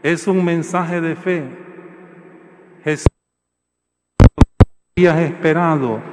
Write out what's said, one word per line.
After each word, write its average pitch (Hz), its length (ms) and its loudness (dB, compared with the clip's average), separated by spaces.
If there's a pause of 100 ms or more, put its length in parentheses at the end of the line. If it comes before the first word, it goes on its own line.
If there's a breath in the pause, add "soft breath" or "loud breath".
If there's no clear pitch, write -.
es 165 260 -2
un 185 160 0
mensaje 170 560 -2
de 165 160 -4
fe. 175 280 -6 (1400)
Jesús, 151 220 -4 (1900)
días 170 240 4
esperado 156 800 -2 (140)